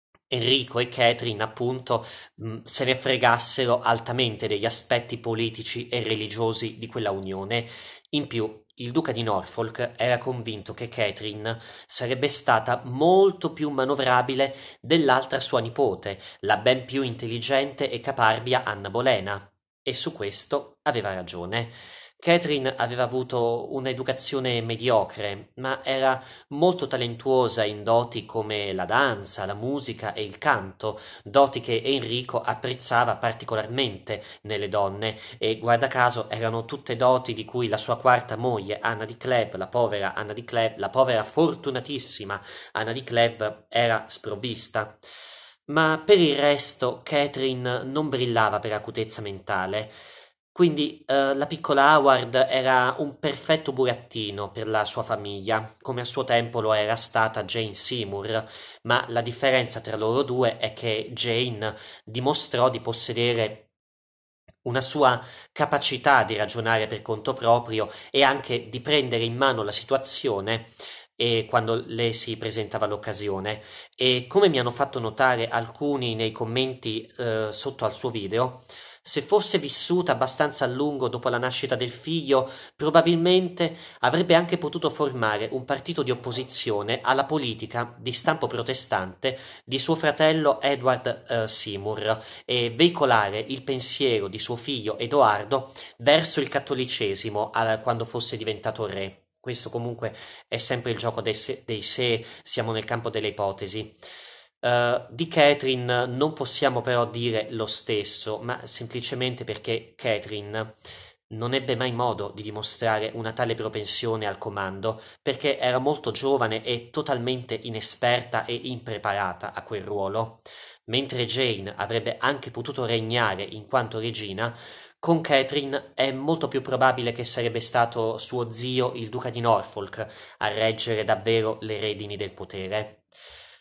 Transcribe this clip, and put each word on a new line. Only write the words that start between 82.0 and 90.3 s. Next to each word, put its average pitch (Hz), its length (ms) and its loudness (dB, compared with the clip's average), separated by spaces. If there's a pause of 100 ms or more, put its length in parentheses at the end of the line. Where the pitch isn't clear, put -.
probabilmente 170 1040 4 (240)
avrebbe 170 340 4
anche 170 240 4
potuto 151 320 -2
formare 113 600 0
un 127 140 -6
partito 143 380 -2
di 120 60 -2
opposizione 117 920 -2
alla 135 240 2
politica 120 720 -4
di 117 140 -4
stampo 156 340 0
protestante 110 880 -4 (280)
di 120 120 -4
suo 160 180 0
fratello 156 640 4